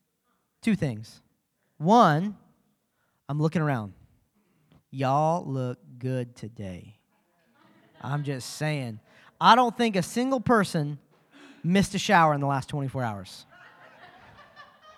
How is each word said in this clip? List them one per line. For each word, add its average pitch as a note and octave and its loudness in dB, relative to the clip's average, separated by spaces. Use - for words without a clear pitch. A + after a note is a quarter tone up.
Two A3 2
things. A2+ -6
One, F#3+ 4
I'm D3 -4
looking D#3+ 0
around. A#2+ -4
Y'all D3 0
look C3 -6
good B2 -6
today. G#2 -14
I'm C#3+ -6
just C3+ -10
saying. C3+ -6
I F#3+ 8
don't A#3+ 2
think A3+ 0
a F3+ 0
single B3+ -2
person E3+ 0
missed F3+ 2
a F#3 -2
shower E3 4
in C#3+ -2
the C#3+ -2
last C#3 -2
twenty-four C3+ -6
hours. G2+ -10